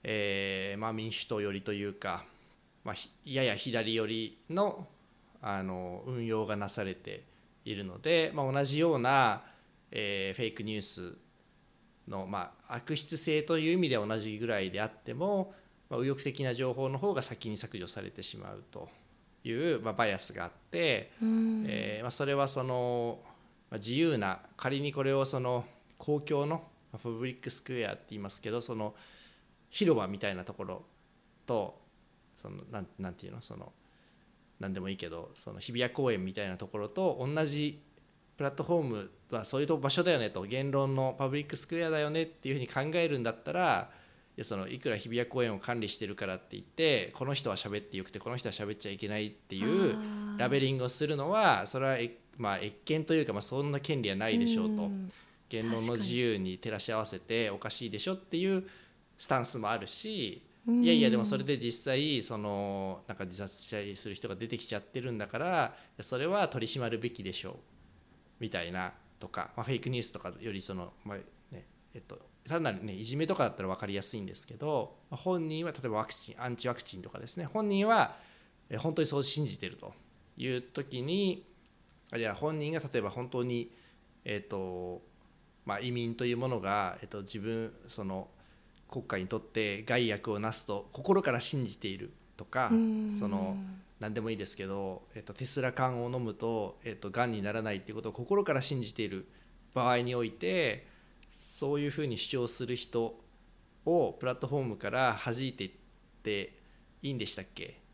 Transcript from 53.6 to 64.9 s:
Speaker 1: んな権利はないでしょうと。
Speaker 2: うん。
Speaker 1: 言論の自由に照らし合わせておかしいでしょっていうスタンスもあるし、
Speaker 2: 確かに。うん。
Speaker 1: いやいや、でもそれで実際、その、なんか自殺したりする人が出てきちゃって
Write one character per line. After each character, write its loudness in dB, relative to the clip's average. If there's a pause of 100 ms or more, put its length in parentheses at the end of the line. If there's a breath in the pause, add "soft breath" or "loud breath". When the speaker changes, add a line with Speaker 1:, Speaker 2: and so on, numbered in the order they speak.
Speaker 1:
ん 0
な 0
権 0
利 2
は 0
な 0
い 4
で 4
し 4
ょ 2
う 2 (100)
と。 0
Speaker 2:
う 0
ん。 -4 (400 loud breath)
Speaker 1:
言 -2
論 0
の 2
自 0
由 4
に -2
照 -6
ら -4
し -2
合 2
わ 0
せ -6
て 0
お -6
か -6
し -4
い -4
で -4
し -2
ょ 0
っ -4
て -4
い 4
う -2 (500 loud breath)
ス -6
タ 4
ン 0
ス 2
も 0
あ 2
る -6
し、 -4 (220)
Speaker 2:
確 -2
か 4
に。 6
う 6
ん。 8
Speaker 1:
い 8
や 10
い 10
や、 8
で 6
も 4
そ 2
れ 0
で 2
実 2
際、 4
そ -4
の、 -2
な -8
ん -8
か -6
自 -10
殺 -6
し -8
た -2
り -6
す -10
る -6
人 -8
が -4
出 -6
て -4
き -10
ち -4
ゃ -2
っ -20
て -8